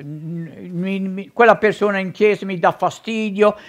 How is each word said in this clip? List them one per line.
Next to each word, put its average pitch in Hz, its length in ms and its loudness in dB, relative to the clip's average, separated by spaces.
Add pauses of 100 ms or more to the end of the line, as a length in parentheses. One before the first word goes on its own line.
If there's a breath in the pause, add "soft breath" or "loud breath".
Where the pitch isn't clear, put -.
mi, 170 960 -8
mi, 190 300 -6
quella 226 280 4
persona 202 420 0
in 190 120 -4
chiesa 208 340 2
mi 190 140 -4
dà 175 120 4
fastidio. 208 840 0 (120)